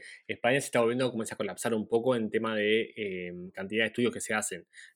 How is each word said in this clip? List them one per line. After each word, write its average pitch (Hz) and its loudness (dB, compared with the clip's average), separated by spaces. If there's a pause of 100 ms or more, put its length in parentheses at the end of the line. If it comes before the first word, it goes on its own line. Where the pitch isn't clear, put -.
(280)
España 120 2
se - -6
está - 4
volviendo 123 2
como 113 -4
a - -8
colapsar 107 -2
un 107 0
poco 120 2
en 110 0
tema 110 0
de, 107 2
eh, 92 -6 (180)
cantidad 101 0
de - 2
estudios 113 0
que 101 -10
se - -2
hacen. 90 -4 (280)